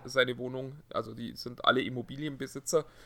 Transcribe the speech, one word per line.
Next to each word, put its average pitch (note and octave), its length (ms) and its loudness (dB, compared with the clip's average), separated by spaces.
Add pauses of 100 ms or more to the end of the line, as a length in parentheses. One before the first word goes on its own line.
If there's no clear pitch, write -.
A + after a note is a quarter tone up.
seine B2 320 4
Wohnung, C3 400 -6 (160)
also A2+ 220 -2
die A#2+ 220 -8
sind - 280 -6
alle B2 160 8
Immobilienbesitzer. C#3 1040 -2 (200)